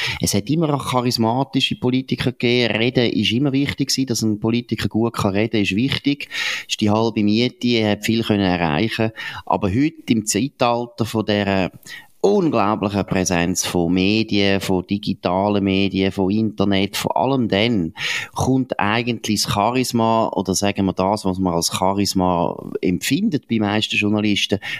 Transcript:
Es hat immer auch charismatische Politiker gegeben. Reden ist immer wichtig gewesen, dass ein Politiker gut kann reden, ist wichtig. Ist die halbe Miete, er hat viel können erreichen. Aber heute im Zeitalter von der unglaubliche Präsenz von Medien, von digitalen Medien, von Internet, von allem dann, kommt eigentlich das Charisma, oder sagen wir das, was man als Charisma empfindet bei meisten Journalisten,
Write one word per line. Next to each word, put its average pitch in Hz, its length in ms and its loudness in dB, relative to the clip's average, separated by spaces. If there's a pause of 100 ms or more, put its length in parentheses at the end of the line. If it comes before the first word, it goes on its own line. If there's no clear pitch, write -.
(220)
Es - 140 0
hat 101 160 0
immer 156 240 2
auch 131 160 -4
charismatische 123 880 0
Politiker 127 540 -2
gegeben. 120 440 2
Reden 120 360 2
ist 104 200 2
immer 131 220 2
wichtig 139 360 0
gewesen, 131 180 0
dass 117 140 -2
ein 107 180 2
Politiker 117 480 0
gut 113 260 0
kann - 200 2
reden, 107 280 2
ist 95 140 0
wichtig. 135 520 0 (400)
Ist - 140 -6
die 104 100 4
halbe 110 320 2
Miete, 117 460 0
er 110 240 2
hat 104 120 -4
viel 113 180 2
können 101 200 2
erreichen. 90 680 0 (360)
Aber 98 220 0
heute 139 260 0 (140)
im 110 180 -2
Zeitalter 120 800 -2
von 110 200 -2
der 98 460 0 (520)
unglaubliche 107 800 2
Präsenz 90 600 0
von 87 260 0
Medien, 98 680 2
von 92 240 -2
digitalen 101 760 -2
Medien, 95 480 0
von 95 180 0
Internet, 101 680 0
von - 180 -2
allem 127 360 0
dann, 98 440 0 (420)
kommt 131 440 0
eigentlich 110 640 -2
das - 80 -4
Charisma, 113 760 2
oder 95 240 -2
sagen 101 320 0
wir 92 80 2
das, 98 320 0
was 92 140 0
man 90 160 0
als 85 200 -2
Charisma 92 800 0 (260)
empfindet 151 680 -2
bei 113 100 -2
meisten 107 380 -2
Journalisten, 104 640 0 (200)